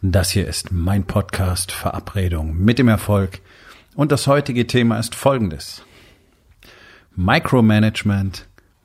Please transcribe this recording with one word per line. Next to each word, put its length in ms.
Das 300
hier 140
ist 280
mein 320
Podcast 640
Verabredung 840
mit 200
dem 120
Erfolg 500
und 160
das 160
heutige 400
Thema 320
ist 160
folgendes. 680
Micromanagement, 1300